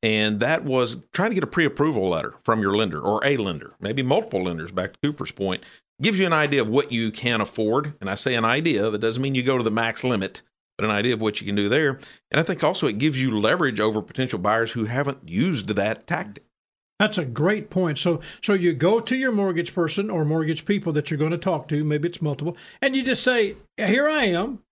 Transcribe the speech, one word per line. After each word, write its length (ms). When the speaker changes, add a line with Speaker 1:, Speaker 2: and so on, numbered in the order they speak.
Speaker 1:
and 380
that 240
was 340
trying 200
to 40
get 80
a 40
pre-approval 600
letter 340
from 180
your 160
lender 240
or 240
a 100
lender, 460
maybe 220
multiple 420
lenders, 260
back 220
to 100
Cooper's 280
point, 320
gives 160
you 80
an 80
idea 280
of 80
what 240
you 180
can 300
afford. 580
And 100
I 60
say 200
an 100
idea, 440
that 100
doesn't 220
mean 140
you 80
go 140
to 60
the 80
max 320
limit, 400
but 80
an 60
idea 220
of 80
what 200
you 40
can 100
do 120
there. 320
And 80
I 40
think 200
also 240
it 120
gives 220
you 160
leverage 440
over 200
potential 380
buyers 320
who 140
haven't 420
used 420
that 380
tactic. 360
Speaker 2:
That's 200
a 60
great 440
point. 300
So, 220
so 120
you 200
go 260
to 160
your 160
mortgage 440
person 340
or 160
mortgage 400
people 280
that 180
you're 80
gonna 180
talk 300
to, 160
maybe 260
it's 140
multiple, 340
and 140
you 80
just 180
say, 340
"Here 320
I 160
am." 340